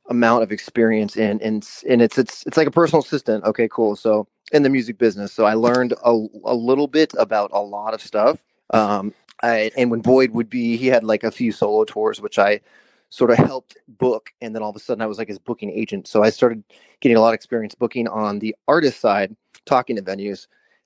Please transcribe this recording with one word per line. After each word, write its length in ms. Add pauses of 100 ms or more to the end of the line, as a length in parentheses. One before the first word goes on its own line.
amount 340
of 80
experience 640
in, 240
in, 180
s-, 300
and 140
it's, 160
it's, 300
it's 100
like 100
a 40
personal 300
assistant. 440
Okay, 240
cool. 260
So 320 (240)
in 120
the 60
music 280
business, 340
so 140
I 80
learned 400 (100)
a, 80 (320)
a 120
little 320
bit 300
about 360
a 80
lot 320
of 80
stuff. 420 (280)
Um, 420 (300)
I, 340
and 140
when 100
Boyd 300
would 180
be, 260
he 120
had, 160
like, 200
a 80
few 200
solo 340
tours, 340
which 200
I 200 (500)
sort 200
of 80
helped 400 (100)
book. 440 (100)
And 140
then 80
all 80
of 40
a 40
sudden 240
I 40
was, 120
like, 100
his 100
booking 300
agent. 380
So 160
I 80
started 320 (360)
getting 160
a 60
lot 80
of 60
experience 400
booking 320
on 320
the 160 (120)
artist 320
side, 360 (300)
talking 320
to 40
venues, 460 (380)